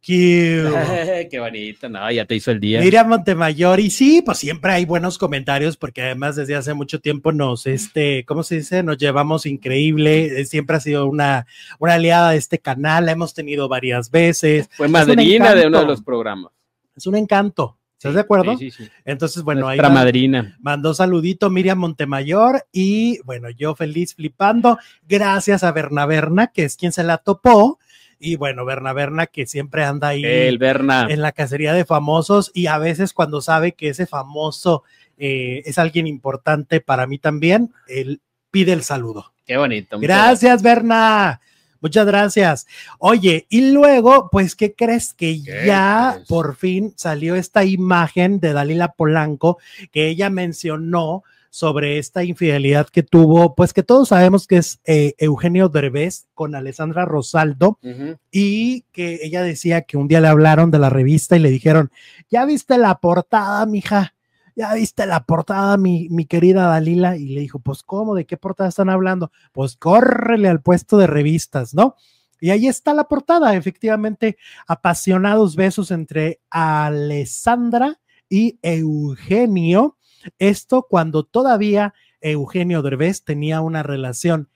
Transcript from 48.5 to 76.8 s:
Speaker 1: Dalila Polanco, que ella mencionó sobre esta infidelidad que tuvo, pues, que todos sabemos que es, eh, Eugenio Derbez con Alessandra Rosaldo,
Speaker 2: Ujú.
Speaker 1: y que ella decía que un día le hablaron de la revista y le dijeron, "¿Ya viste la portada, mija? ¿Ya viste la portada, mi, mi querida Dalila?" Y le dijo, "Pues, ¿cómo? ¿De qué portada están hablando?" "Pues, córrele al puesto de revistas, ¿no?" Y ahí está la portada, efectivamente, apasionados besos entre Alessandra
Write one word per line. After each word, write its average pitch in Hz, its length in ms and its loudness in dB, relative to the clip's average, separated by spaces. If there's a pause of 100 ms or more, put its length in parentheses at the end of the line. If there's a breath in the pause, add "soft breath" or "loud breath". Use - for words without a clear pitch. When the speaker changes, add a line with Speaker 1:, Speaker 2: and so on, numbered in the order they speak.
Speaker 1:
Dalila 160 380 -2
Polanco, 156 680 0 (340 loud breath)
que 156 160 -2
ella 185 220 -4
mencionó 170 920 -6 (260)
sobre 147 480 -4
esta 180 260 -6
infidelidad 147 640 0
que - 160 0
tuvo, 165 500 6
pues, 175 200 2
que 196 100 0
todos 262 240 4
sabemos 185 400 4
que 190 80 4
es, - 300 -2
eh, 147 320 2
Eugenio 170 500 0
Derbez 147 680 -4
con 151 220 -10
Alessandra 156 480 -6
Rosaldo, 156 800 0
Speaker 2:
Ujú. 131 340 -14 (160)
Speaker 1:
y 220 580 -2
que 170 320 -8
ella 165 200 -6
decía 170 400 -2
que - 160 -10
un 143 100 -4
día 160 140 6
le 160 60 6
hablaron 156 440 6
de 151 80 4
la 139 100 4
revista 135 460 2
y 165 40 6
le 151 100 4
dijeron, 151 420 2 (380 soft breath)
"¿Ya 240 160 0
viste 277 320 0
la 233 200 2
portada, 202 680 0
mija? 202 480 -2 (420)
¿Ya 214 180 -4
viste 220 320 -4
la - 200 -2
portada, 196 500 0
mi, 180 340 0
mi 170 160 -2
querida 180 400 2
Dalila?" 170 500 0
Y 143 120 -10
le 139 140 -8
dijo, 143 180 -12
"Pues, 135 240 -8
¿cómo? 208 320 -6
¿De 170 80 -6
qué - 120 -12
portada 190 320 -6
están 190 220 -2
hablando?" 185 400 -2 (220)
"Pues, 135 240 -6
córrele 220 720 2
al 170 120 2
puesto 180 380 2
de 190 80 6
revistas, 147 680 -2
¿no?" 220 220 2 (460)
Y 170 100 -2
ahí 220 160 2
está 277 280 -2
la 302 100 0
portada, 294 500 0
efectivamente, 214 840 -4 (280 loud breath)
apasionados 190 880 0
besos 190 380 -2
entre 160 480 -6 (100)
Alessandra 160 1500 -2 (280)